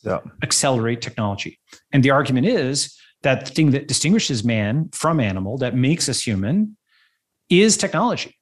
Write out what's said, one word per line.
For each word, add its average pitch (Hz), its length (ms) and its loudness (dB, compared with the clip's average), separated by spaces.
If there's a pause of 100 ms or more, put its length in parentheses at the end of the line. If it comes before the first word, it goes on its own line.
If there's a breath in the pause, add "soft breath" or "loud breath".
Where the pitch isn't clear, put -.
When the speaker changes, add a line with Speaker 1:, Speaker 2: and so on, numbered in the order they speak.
Speaker 1:
Yeah. 104 160 -4 (240)
Speaker 2:
accelerate 120 580 -2
technology. - 580 -6 (340 loud breath)
And 135 100 6
the 139 80 6
argument 131 340 2
is 143 480 -2 (300 loud breath)
that 135 220 0
the - 60 -14
thing 156 200 4
that 143 160 0
distinguishes 143 560 0
man 117 480 -2
from 160 300 0
animal, 95 380 -4
that 127 160 -2
makes 139 340 0
us 120 120 -4
human, 127 540 -2 (720)
is 202 280 6
technology. 180 640 -2